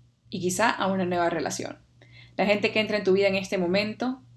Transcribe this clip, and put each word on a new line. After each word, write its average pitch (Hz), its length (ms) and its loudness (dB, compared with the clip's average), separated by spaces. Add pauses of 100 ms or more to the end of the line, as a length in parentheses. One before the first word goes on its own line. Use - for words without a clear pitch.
(300)
y 190 100 -8
quizá 185 300 2
a - 160 -2
una 190 180 0
nueva 175 240 0
relación. - 500 -6 (580)
La 190 100 2
gente 208 240 2
que 220 80 -2
entra 214 200 0
en 202 60 -4
tu 185 100 6
vida 196 120 4
en 190 80 2
este 190 240 -2
momento 208 640 -2 (140)